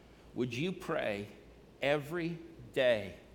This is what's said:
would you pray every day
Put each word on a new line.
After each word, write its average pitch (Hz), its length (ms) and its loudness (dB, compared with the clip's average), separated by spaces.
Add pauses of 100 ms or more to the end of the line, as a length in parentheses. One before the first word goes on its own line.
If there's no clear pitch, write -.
(340)
would 120 200 -2
you 170 180 -2
pray 113 560 -2 (540)
every 160 560 0 (360)
day 113 400 4 (200)